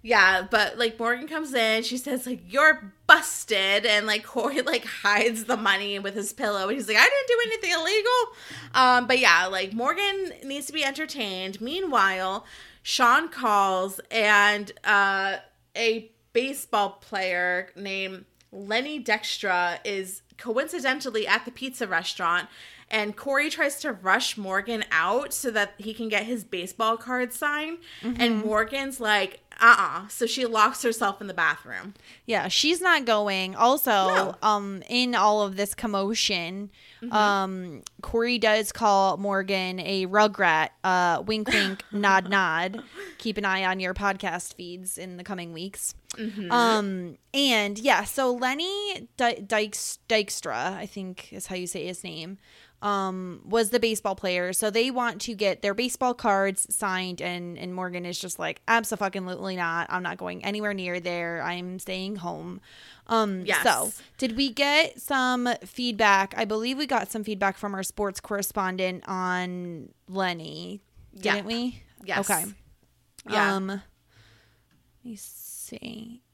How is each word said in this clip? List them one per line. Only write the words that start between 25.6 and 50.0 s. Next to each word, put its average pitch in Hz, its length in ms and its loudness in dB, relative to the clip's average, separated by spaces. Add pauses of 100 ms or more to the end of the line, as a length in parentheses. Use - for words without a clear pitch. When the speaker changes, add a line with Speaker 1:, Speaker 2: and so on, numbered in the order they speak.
Speaker 1:
he 208 160 -10
can 226 140 -6
get 208 160 0
his 226 200 -6
baseball 208 520 -2
card 247 360 -4
signed. 302 460 -4 (240)
Speaker 2:
Mm-hmm. 240 180 -4
Speaker 1:
And 226 240 4
Morgan's 254 560 -2
like, 208 400 0 (200)
"Uh-uh." 190 480 6
So - 180 -4
she 247 200 -2
locks 226 360 4
herself 226 380 0
in 202 60 -10
the 190 80 -10
bathroom. 151 600 -2 (320)
Speaker 2:
Yeah, 190 220 0
she's 311 320 2
not 339 240 4
going. 196 520 0
Also, 254 340 4
Speaker 1:
No. 190 520 4
Speaker 2:
um, 202 460 0
in 247 260 2
all 208 280 4
of 196 140 -2
this 202 180 -2
commotion, 196 960 -2 (320)
Speaker 1:
Mm-hmm. 240 100 -8
Speaker 2:
um, 190 680 2 (200)
Corey 233 360 0
does 214 340 2
call 196 460 4
Morgan 190 640 -2
a 190 260 -2
rugrat. 190 640 4 (120)
Uh, 180 440 4
wink, 214 220 -2
wink, 196 400 0
Speaker 1:
<laughs> - 40 -18
Speaker 2:
nod, 190 380 4
nod. 190 520 0 (360)
Keep 214 200 -4
an 208 60 -6
eye 190 200 0
on 185 160 0
your 185 140 -2
podcast 196 600 -4
feeds 180 440 -12
in 180 200 -12
the 180 60 -14
coming 175 280 -8
weeks. 175 420 -10 (220)
Speaker 1:
Mm-hmm. 208 360 -6
Speaker 2:
Um, 208 640 0 (160)
and 220 440 2
yeah, 220 260 4
so 254 280 0
Lenny 330 840 -4
Dy-, 240 300 0
Dykes-, 214 520 -2 (100)